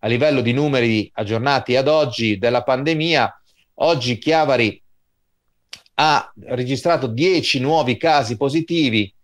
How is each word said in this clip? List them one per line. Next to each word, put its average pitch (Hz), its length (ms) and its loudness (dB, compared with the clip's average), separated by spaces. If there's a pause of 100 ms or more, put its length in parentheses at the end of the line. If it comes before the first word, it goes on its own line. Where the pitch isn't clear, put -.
a 110 80 -4
livello 131 320 2
di 117 120 0
numeri 123 600 0
aggiornati 120 640 -2
ad 131 100 2
oggi 120 500 0
della 120 280 0
pandemia. 147 760 0 (320)
Oggi 123 440 0
Chiavari 139 640 0 (1120)
ha 147 380 0 (140)
registrato 131 600 -2
dieci 139 540 0
nuovi 135 360 0
casi 139 400 0
positivi 139 760 -2 (120)